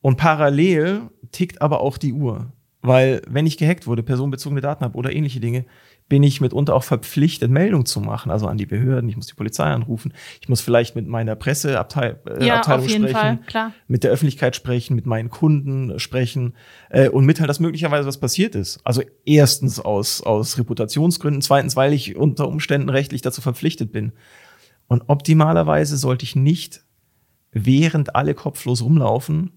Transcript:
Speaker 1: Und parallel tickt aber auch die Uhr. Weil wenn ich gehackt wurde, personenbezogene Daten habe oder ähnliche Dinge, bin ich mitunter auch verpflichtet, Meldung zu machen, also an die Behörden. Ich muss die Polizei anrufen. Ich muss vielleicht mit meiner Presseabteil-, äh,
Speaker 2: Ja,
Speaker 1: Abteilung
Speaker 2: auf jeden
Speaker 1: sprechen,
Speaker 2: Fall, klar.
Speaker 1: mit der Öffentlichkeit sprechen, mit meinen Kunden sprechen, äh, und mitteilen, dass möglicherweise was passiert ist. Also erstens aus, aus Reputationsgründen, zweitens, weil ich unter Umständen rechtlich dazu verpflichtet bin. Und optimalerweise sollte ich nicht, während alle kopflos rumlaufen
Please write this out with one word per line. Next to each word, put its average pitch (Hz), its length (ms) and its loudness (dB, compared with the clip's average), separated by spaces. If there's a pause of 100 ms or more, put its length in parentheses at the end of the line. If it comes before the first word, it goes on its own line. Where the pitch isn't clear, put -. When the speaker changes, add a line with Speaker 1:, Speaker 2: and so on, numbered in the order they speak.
Speaker 1:
Und 135 160 4
parallel 156 840 2 (300)
tickt - 300 -6
aber 147 200 0
auch - 180 -2
die 135 140 -2
Uhr. 123 380 -6 (300)
Weil 131 460 4
wenn 143 180 0
ich 156 120 0
gehackt 165 300 0
wurde, 117 160 -2
personenbezogene 135 580 -4
Daten 143 240 -4
habe 113 120 -6
oder 123 160 -4
ähnliche 135 280 -4
Dinge, 120 240 -2 (420)
bin 143 160 6
ich 139 160 4
mitunter 143 340 0
auch 127 120 2
verpflichtet, 139 680 0
Meldung 160 340 2
zu - 140 -4
machen, 107 320 -6
also 104 160 -2
an 78 100 -4
die 101 80 -4
Behörden. 123 440 -2
Ich 110 80 -8
muss - 100 -12
die - 60 -20
Polizei 110 320 -4
anrufen. 117 480 -4 (260)
Ich - 80 -14
muss 123 140 0
vielleicht 120 340 0
mit 113 100 -6
meiner 110 300 -4
Presseabteil-, 131 800 -4 (240)
äh, 127 80 2
Speaker 2:
Ja, 240 120 4
Speaker 1:
Abteilung 135 260 2
Speaker 2:
auf 135 40 -2
jeden 214 200 2
Speaker 1:
sprechen, - 100 -2
Speaker 2:
Fall, 220 280 0
klar. 220 260 -6 (160)
Speaker 1:
mit 127 160 0
der 160 60 4
Öffentlichkeit 131 440 0
sprechen, 123 400 -4
mit 113 100 -2
meinen 113 240 -4
Kunden 135 720 0
sprechen, 123 560 -4 (340)
äh, 131 200 6
und 135 160 4
mitteilen, 160 240 4
dass 143 100 -2
möglicherweise 156 480 0
was 135 140 -6
passiert 180 340 -2
ist. - 300 -6
Also 123 160 0 (240)
erstens 139 560 4
aus, 104 420 -4
aus 110 340 0
Reputationsgründen, 139 840 -2
zweitens, 139 340 2
weil 135 160 2
ich 120 240 -4
unter 139 320 0
Umständen 143 400 -2
rechtlich 135 340 -2
dazu 127 200 -6
verpflichtet 123 500 -4
bin. 110 220 -6 (760)
Und 120 200 2
optimalerweise 156 880 2
sollte 127 260 -2
ich 120 140 -6
nicht, 147 480 0 (680)
während 139 640 2
alle 143 180 0
kopflos 123 500 -4
rumlaufen 147 720 0